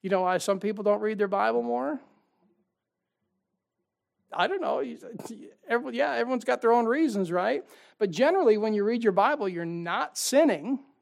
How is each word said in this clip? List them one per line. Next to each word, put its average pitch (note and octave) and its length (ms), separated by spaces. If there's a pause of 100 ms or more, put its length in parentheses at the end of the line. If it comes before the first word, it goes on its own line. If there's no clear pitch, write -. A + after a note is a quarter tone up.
You F#3+ 80
know F#3+ 100
why F#3 180
some G3 220
people G#3 240
don't G#3 160
read G#3+ 180
their G3+ 80
Bible G#3+ 360
more? B3 380 (2250)
I F3 140
don't F#4+ 140
know. - 180
You, B2+ 200 (680)
everyone, A#3+ 280
yeah, C#4 180
everyone's A#3+ 320
got B3 160
their A3+ 120
own A#3 140
reasons, A3+ 460
right? F#3+ 320 (340)
But G3 140
generally, C4+ 440
when G#3+ 160
you G3+ 120
read A3+ 180
your A3 100
Bible, G#3+ 360
you're F3 160
not E3+ 520
sinning. B3+ 680 (180)